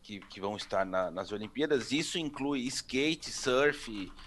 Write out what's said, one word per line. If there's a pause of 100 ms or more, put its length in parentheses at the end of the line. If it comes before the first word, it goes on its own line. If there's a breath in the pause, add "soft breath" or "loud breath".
que,
que
vão
estar
na,
nas
Olimpíadas.
Isso
inclui
skate,
surf, (160 soft breath)